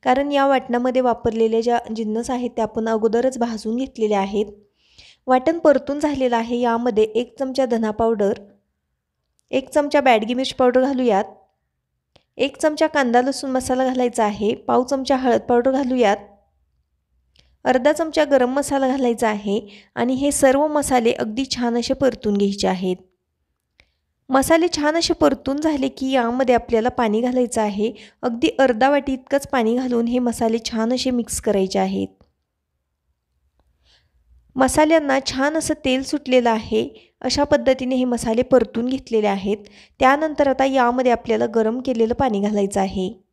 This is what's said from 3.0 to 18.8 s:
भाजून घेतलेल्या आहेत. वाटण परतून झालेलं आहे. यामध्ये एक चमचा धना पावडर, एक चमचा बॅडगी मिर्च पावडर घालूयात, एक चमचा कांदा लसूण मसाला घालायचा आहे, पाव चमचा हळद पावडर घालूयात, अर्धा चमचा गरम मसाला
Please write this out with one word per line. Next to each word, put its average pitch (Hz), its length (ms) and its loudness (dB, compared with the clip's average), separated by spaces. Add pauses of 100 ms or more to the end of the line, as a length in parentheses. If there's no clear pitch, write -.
भाजून 226 380 -4
घेतलेल्या 220 440 -2
आहेत. 196 260 -2 (840)
वाटण 254 320 2
परतून 285 400 2
झालेलं 277 360 0
आहे. 233 240 -2
यामध्ये 233 460 0
एक 220 340 -4
चमचा 262 260 -2
धना 226 260 -2
पावडर, 214 420 0 (1160)
एक 262 180 -2
चमचा 294 320 0
बॅडगी 233 320 2
मिर्च 254 200 -4
पावडर 254 280 2
घालूयात, 247 420 0 (1120)
एक 277 200 -2
चमचा 311 300 0
कांदा 254 340 2
लसूण 269 300 -4
मसाला 262 340 -2
घालायचा 247 380 0
आहे, 208 340 -2
पाव 247 260 0
चमचा 269 340 -2
हळद 254 240 2
पावडर 247 320 2
घालूयात, 247 440 2 (1500)
अर्धा 254 260 2
चमचा 320 340 0
गरम 262 280 2
मसाला 277 340 0